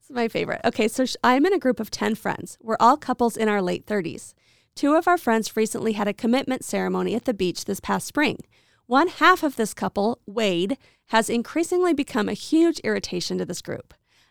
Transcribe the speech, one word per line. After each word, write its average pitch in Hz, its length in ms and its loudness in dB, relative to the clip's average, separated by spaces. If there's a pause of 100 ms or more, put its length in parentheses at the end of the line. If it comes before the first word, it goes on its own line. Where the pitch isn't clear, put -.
It's - 100 -20
my 240 180 -2
favorite. - 360 -4
Okay, 226 240 0
so 254 180 0
sh-, - 180 -6
I'm 262 220 6
in 392 80 4
a 359 40 2
group 254 220 0
of 214 100 -8
ten 214 240 -2
friends. - 460 -8
We're 220 200 -4
all 247 160 8
couples 247 400 -2
in 220 120 0
our 202 140 2
late 180 240 -4
thirties. - 480 -6 (400)
Two 294 200 2
of 349 140 4
our 359 100 6
friends 226 380 0
recently 220 380 -2
had 208 140 -2
a 208 40 -2
commitment 254 520 -2
ceremony 185 500 -2
at 233 100 -4
the 208 80 0
beach 180 320 -2
this 196 160 -6
past 190 260 -4
spring. 294 340 -2 (460)
One 277 220 4
half 349 340 4
of 285 140 -2
this 220 180 -2
couple, 202 520 -2
Wade, 202 500 0 (300)
has 220 240 2
increasingly 339 640 0
become 262 340 -2
a 208 60 -4
huge 320 500 2
irritation 185 540 -4
to 185 80 -2
this 170 160 -10
group. - 320 -10 (360)